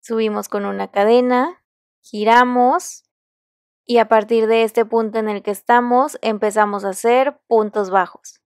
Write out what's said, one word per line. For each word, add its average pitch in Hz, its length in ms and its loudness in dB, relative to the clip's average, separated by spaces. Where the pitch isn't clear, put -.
Subimos 214 480 -6
con 202 160 -6
una 196 260 -8
cadena, 247 720 0
giramos 247 1040 0
y 240 140 0
a 220 100 2
partir 220 380 2
de 226 160 2
este 226 220 0
punto 226 340 -4
en 220 100 -4
el 202 140 -6
que - 80 -6
estamos 240 720 0
empezamos 208 640 -2
a 202 60 -4
hacer 247 560 0
puntos 208 440 -2
bajos. - 500 -4